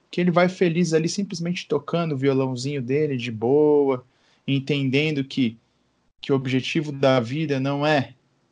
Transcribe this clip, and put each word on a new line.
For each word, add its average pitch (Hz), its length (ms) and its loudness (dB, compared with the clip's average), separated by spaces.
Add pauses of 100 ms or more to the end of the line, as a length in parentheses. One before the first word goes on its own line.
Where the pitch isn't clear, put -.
(100)
Que - 100 -4
ele 180 120 4
vai 175 160 4
feliz 175 440 0
ali 160 160 2
simplesmente 175 600 -6
tocando 156 480 -2
o - 20 -4
violãozinho 131 640 0
dele 139 340 -2
de 120 140 -6
boa, 135 760 2 (400)
entendendo 139 800 0
que, 123 340 -2 (640)
que - 120 -2
o - 20 2
objetivo 131 560 -2
da 135 300 2
vida 139 400 -2
não 143 260 -2
é 147 280 2 (380)